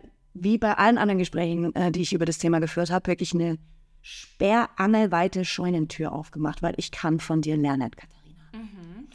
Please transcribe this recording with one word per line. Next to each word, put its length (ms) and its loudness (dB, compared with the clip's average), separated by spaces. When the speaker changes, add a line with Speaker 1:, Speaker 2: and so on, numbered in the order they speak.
Speaker 1:
wie 260 0
bei 200 0
allen 180 6
anderen 220 2
Gesprächen, 560 0
äh, 180 2
die 100 -2
ich 120 -4
über 100 0
das 140 0
Thema 220 2
geführt 300 -2
habe, 180 -2
wirklich 260 0
eine 240 0
sperrangelweite 1040 2
Scheunentür 680 -2
aufgemacht, 500 -6
weil 140 0
ich 160 -6
kann 280 0
von 220 -2
dir 140 0
lernen, 340 0
Katharina. 520 -20
Speaker 2:
Mhm. 640 -16